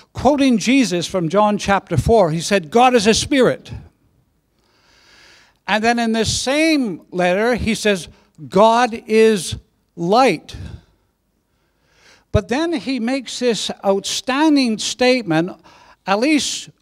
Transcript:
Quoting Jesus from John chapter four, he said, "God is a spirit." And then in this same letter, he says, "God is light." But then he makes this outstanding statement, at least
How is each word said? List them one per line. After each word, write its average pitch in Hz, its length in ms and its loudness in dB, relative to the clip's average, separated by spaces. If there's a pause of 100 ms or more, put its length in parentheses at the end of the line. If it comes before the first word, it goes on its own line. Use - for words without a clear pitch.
(140)
Quoting 269 420 2
Jesus 185 500 0
from 175 220 -4
John 208 300 2
chapter 180 400 -2
four, 196 320 2
he 165 100 -2
said, 175 300 -2
"God 247 240 4
is 208 120 2
a 220 60 4
spirit." 226 580 0 (1900)
And 208 180 0
then 233 180 0
in 226 100 -2
this 226 260 -2
same 277 640 0 (100)
letter, 185 420 0
he 196 220 -2
says, 196 320 -2 (400)
"God 226 580 2
is 220 480 2 (400)
light." 196 600 0 (1800)
But 208 160 -2
then 262 240 -2
he 254 260 -6
makes 247 400 -6
this 233 320 -4 (140)
outstanding 254 960 0
statement, 214 720 0 (520)
at 196 140 0
least 285 520 -2 (120)